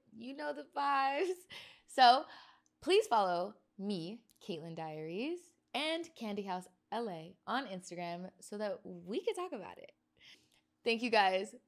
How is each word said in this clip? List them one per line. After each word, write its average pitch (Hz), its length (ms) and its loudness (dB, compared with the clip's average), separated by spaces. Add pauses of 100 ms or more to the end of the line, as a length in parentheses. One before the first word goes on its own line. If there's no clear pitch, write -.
(160)
You 240 200 -12
know 294 180 -6
the 285 120 -10 (100)
vibes. 285 580 2 (540)
So 262 360 10 (580)
please 381 260 4
follow 190 480 2 (240)
me, 196 400 -6 (280)
Caitlin 165 280 -8
Diaries, 165 640 -6 (340)
and 320 360 -4 (100)
Candy 208 240 -6
House 185 240 -6 (240)
L 226 180 -4
A 170 260 -12 (120)
on 247 200 -2
Instagram 180 600 -8 (120)
so - 160 -12
that 208 260 -4
we 185 380 -8
can 427 140 -2
talk 359 180 -8
about 180 240 -10
it. - 140 -20 (920)
Thank 226 200 0
you 247 60 0
guys. 202 460 4 (120)